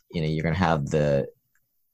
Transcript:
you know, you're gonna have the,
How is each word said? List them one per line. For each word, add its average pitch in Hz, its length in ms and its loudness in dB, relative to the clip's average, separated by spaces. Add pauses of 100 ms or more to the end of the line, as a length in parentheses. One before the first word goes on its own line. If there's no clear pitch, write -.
(120)
you 85 80 -6
know, 78 80 -2
you're 78 160 -2
gonna 82 100 0
have 82 320 0
the, 73 400 2 (680)